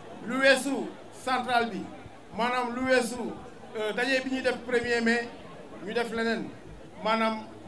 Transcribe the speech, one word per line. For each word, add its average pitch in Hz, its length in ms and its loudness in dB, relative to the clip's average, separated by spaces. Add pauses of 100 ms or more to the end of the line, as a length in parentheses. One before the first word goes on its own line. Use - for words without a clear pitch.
(260)
lu 240 140 -2
weesu 269 460 6 (380)
centrale 240 460 2
bi, 180 120 -4 (540)
maanaam 240 380 2
lu 254 140 0
weesu, 247 300 4 (580)
euh, 214 160 0
daje 254 320 2
bi 262 60 -4
ñuy 262 120 0
def 247 140 2 (100)
premier 240 360 2
mai, 233 260 4 (560)
ñu 202 80 -6
def 226 200 0
leneen, 226 360 0 (560)
maanaam 220 400 2 (240)